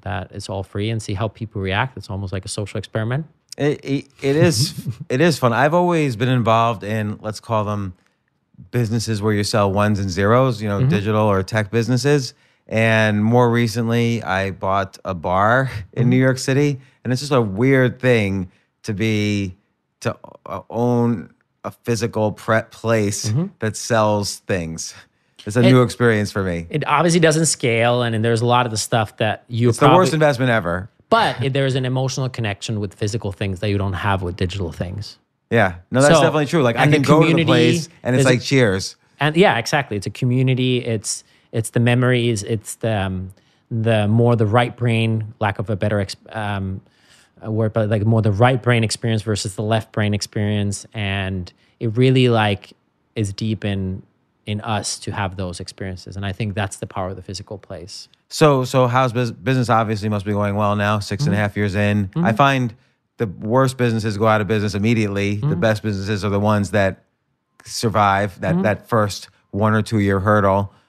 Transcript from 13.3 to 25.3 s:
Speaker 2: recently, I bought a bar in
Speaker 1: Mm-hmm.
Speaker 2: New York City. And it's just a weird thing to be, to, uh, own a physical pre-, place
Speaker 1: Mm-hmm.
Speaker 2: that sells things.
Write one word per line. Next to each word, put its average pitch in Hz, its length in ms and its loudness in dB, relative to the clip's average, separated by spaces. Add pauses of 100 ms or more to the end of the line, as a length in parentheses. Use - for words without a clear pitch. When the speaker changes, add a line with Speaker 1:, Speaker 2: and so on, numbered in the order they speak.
Speaker 2:
recently, 117 720 0
I 95 300 -2
bought 95 540 -4
a 95 100 -4
bar 104 560 2 (220)
in 120 100 0
Speaker 1:
Mm-hmm. 117 80 4
Speaker 2:
New 127 60 4
York 131 200 4
City. 139 420 0 (240)
And 120 80 -2
it's 127 100 -2
just 143 120 -6
a 127 80 4
weird 123 580 2
thing 98 520 0 (340)
to 113 80 -4
be, 104 640 -2 (460)
to, 117 140 -4 (300)
uh, 95 240 -10
own 120 640 0 (300)
a 101 80 -8
physical 110 600 -2
pre-, 110 300 -2 (100)
place 110 580 -2
Speaker 1:
Mm-hmm. 139 160 0 (140)
Speaker 2:
that 110 160 -4
sells 107 640 0 (100)
things. 82 460 -6 (520)